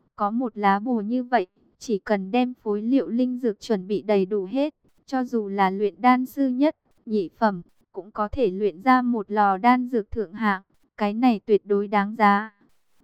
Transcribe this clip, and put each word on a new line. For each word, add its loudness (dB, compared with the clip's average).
có -2
một -4
lá 2
bùa -2
như -2
vậy, 0
chỉ -4
cần -2
đem 0
phối -4
liệu 0
linh -2
dược -4
chuẩn -4
bị -2
đầy 2
đủ -4
hết, -4
cho -4
dù -4
là 2
luyện -2
đan 4
sư -2
nhất, 0
nhị -2
phẩm, 0
cũng -14
có -4
thể 0
luyện -4
ra 4
một -2
lò 2
đan 2
dược -4
thượng -6
hạng, -2
cái -2
này 2
tuyệt 2
đối 0
đáng 0
giá. 2